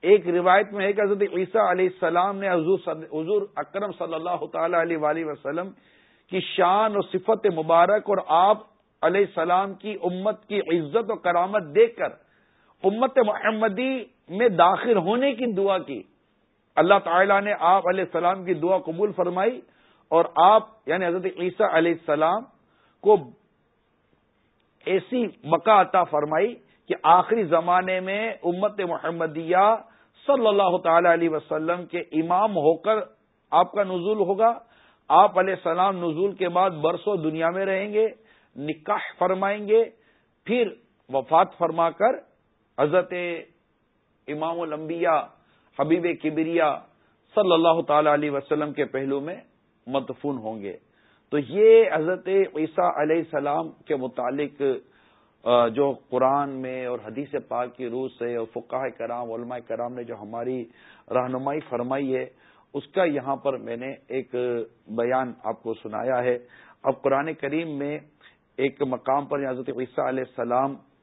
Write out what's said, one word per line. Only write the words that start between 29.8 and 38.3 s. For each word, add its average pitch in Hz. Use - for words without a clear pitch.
صلی 262
اللہ 196
تعالی 170
علیہ 170
وسلم 160
کے 175
امام 175
ہو 160
کر 214
آپ 180
کا 202
نزول 190
ہوگا۔ 202
آپ 180
علیہ 190
السلام 180
نزول 175
کے 180
بعد 185
برسوں 170
دنیا 160
میں 190
رہیں 190
گے، 220